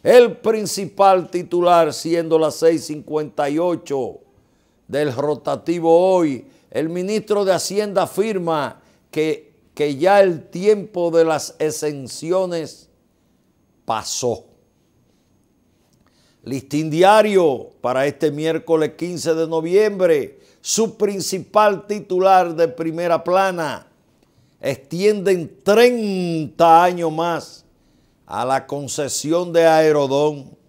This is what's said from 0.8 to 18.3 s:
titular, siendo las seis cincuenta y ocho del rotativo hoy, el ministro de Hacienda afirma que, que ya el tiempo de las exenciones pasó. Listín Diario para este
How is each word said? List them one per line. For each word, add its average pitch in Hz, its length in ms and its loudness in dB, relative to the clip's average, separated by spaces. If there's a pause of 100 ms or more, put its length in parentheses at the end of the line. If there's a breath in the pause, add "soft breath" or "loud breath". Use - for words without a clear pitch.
titular, 175 640 2
siendo 165 460 -2
las 151 160 0
seis 165 320 0
cincuenta 151 640 -6
y 151 80 -4
ocho 147 600 -4 (680)
del 143 240 -4
rotativo 165 1000 0
hoy, 151 320 -2 (240 soft breath)
el 151 180 -4
ministro 202 560 -4
de 190 80 2
Hacienda 190 520 -2
afirma 170 760 -4 (300 soft breath)
que, 156 420 -4 (220)
que 147 220 -2
ya 185 240 4
el 175 280 0
tiempo 180 640 -2
de 165 140 4
las 156 340 -4
exenciones 156 1300 -6 (960)
pasó. 110 640 -6 (2000)
Listín 143 480 -6
Diario 185 800 4 (100)
para 127 260 0
este 143 260 -2